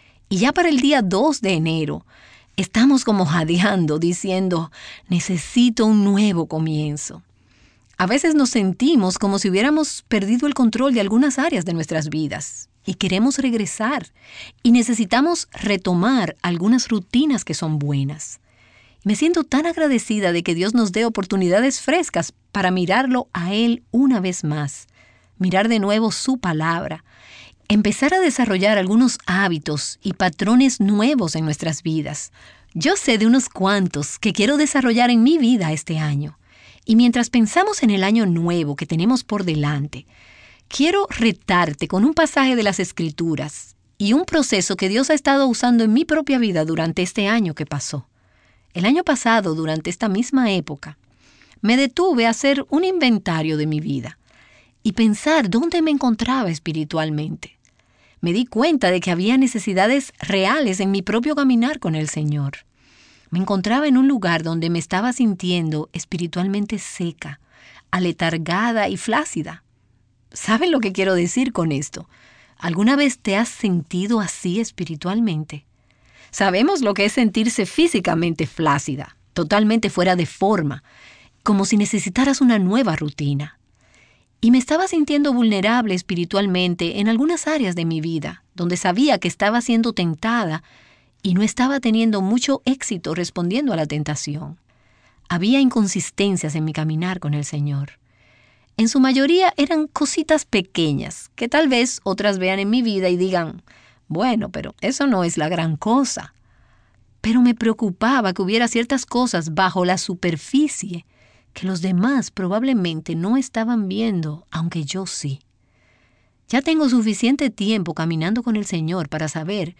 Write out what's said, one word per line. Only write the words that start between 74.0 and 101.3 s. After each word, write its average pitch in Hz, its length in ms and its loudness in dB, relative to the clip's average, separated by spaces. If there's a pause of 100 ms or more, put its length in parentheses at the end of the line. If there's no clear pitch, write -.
así 185 400 -4
espiritualmente? 165 1080 -4 (640)
Sabemos 226 520 2
lo 202 120 2
que 202 120 0
es 208 60 0
sentirse 220 540 0
físicamente 175 800 0
flácida, 143 680 -4 (160)
totalmente 214 580 2
fuera 180 240 2
de 170 120 0
forma, 185 580 -2 (580)
como 196 220 2
si 208 120 2
necesitaras 208 640 0
una 240 200 6
nueva 196 340 2
rutina. 147 640 -4 (840)
Y 226 120 4
me 254 60 6
estaba 311 280 0
sintiendo 294 460 0
vulnerable 220 600 2
espiritualmente 180 1080 -2
en 208 80 0
algunas 302 400 0
áreas 262 260 -2
de 170 120 -2
mi 160 140 -2
vida, 165 440 -6 (100)
donde 175 220 -2
sabía 208 420 2
que 175 100 -4
estaba 214 340 0
siendo 226 320 0
tentada 175 680 -2 (600)
y 185 120 0
no 190 80 2
estaba 254 380 0
teniendo 220 400 2
mucho 240 460 0
éxito 202 460 -4
respondiendo 180 600 -2
a 175 40 -2
la 156 100 -2
tentación. 147 720 -6 (680)
Había 196 300 2
inconsistencias 196 960 0
en 156 100 -2
mi 156 80 -4
caminar 156 460 -4
con 151 160 -4
el 147 100 -4
Señor. 143 540 -6 (800)
En 226 120 2
su 269 120 2
mayoría 277 560 4
eran 302 320 0
cositas 311 560 -2
pequeñas, 160 920 -4